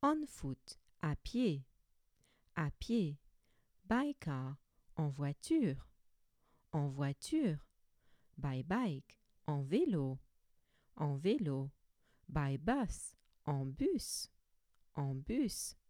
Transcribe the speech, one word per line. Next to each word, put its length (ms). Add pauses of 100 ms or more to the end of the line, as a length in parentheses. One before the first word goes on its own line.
On 240
foot. 540 (220)
À 140
pied. 480 (920)
À 160
pied. 460 (680)
By 340
car. 380 (380)
En 140
voiture. 800 (840)
En 180
voiture. 760 (720)
By 260
bike. 560 (280)
En 160
vélo. 560 (760)
En 220
vélo. 540 (560)
By 300
bus. 580 (300)
En 200
bus. 640 (680)
En 200
bus. 600 (140)